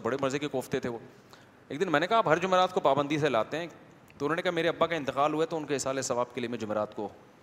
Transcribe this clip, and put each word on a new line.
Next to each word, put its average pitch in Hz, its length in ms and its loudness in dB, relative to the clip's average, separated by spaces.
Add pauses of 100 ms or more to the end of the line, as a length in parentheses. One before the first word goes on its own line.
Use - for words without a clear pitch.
بڑے 117 180 -2
مزے 135 180 -2
کے 143 100 -6
کوفتے - 320 -4
تھے 127 80 -6
وہ۔ 117 100 -8 (680)
ایک 143 120 -8
دن 185 120 0
میں 156 80 4
نے 175 60 2
کہا 226 100 2
"آپ 196 120 4
ہر 156 80 6
جمعرات 185 380 2
کو 190 60 0
پابندی 143 380 2
سے 147 100 2
لاتے 117 280 0
ہیں؟" 170 100 -6 (520)
تو 139 80 -2
انہوں 156 100 0
نے 180 60 -4
کہا 180 80 0
"میرے 165 180 0
ابا 156 180 2
کا 165 100 -2
انتقال 139 380 0
ہوا 156 100 0
تو 165 120 -2
ان 151 100 -6
کے 143 80 -2
اصالِ 135 280 -2
ثواب 123 320 -2
کے 123 60 -6
لیے 120 80 -4
میں 117 100 -6
جمعرات 107 380 -4
کو۔" 104 120 -6 (340)